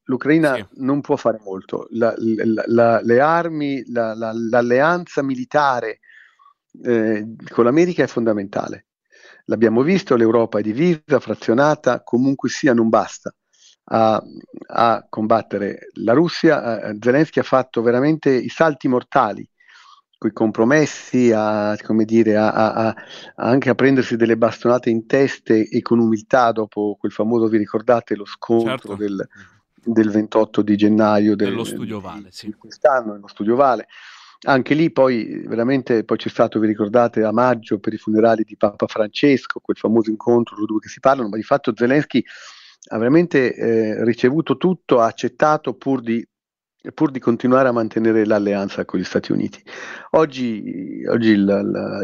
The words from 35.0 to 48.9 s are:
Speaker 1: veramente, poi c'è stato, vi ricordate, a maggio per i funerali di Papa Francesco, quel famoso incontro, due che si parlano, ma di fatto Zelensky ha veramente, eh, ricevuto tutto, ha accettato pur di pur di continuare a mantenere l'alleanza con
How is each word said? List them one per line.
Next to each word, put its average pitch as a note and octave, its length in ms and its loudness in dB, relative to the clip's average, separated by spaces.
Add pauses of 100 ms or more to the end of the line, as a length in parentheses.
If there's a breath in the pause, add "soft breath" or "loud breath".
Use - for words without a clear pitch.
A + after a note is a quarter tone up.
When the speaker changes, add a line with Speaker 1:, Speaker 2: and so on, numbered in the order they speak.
Speaker 1:
veramente, A#2 580 -2
poi A2 120 -2
c'è - 120 -10
stato, A2+ 300 0
vi G#2+ 80 2
ricordate, A2 540 2
a G#2+ 120 0
maggio A#2 460 0
per A2 140 -6
i G#2+ 40 -10
funerali A2 480 2
di G#2 100 -14
Papa G#2 320 -2
Francesco, A2+ 720 0
quel - 180 -6
famoso G#2+ 320 0
incontro, A2 560 -2
due G#2+ 140 -4
che - 80 -8
si - 140 -18
parlano, C3+ 260 0
ma G2+ 80 -8
di A2 80 -6
fatto C#3 320 -2
Zelensky B2 480 0 (640 loud breath)
ha A2+ 100 -8
veramente, C3+ 560 2
eh, A2 520 -2
ricevuto B2 500 0
tutto, E3 460 0
ha A2+ 60 4
accettato D3+ 640 -2
pur C3+ 280 -4
di A#2 240 -4 (680)
pur D#3 180 -2
di C3 80 -10
continuare B2+ 480 2
a B2 40 2
mantenere A2 540 0
l'alleanza G2+ 600 0
con - 140 -4